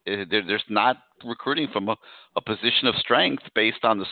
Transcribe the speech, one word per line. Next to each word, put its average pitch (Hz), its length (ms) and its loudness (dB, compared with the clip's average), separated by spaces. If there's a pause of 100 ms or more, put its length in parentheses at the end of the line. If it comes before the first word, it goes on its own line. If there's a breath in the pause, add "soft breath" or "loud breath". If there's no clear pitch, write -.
Eh, 101 240 -4
they're, 104 160 0
they're 101 220 0
not 110 280 2 (280)
recruiting 139 480 -4
from 101 160 -2
a, 110 80 -2 (400 loud breath)
a - 40 0
position 113 460 0
of 113 100 4
strength 120 460 2 (120)
based 110 300 0
on 110 140 4
the 95 140 -6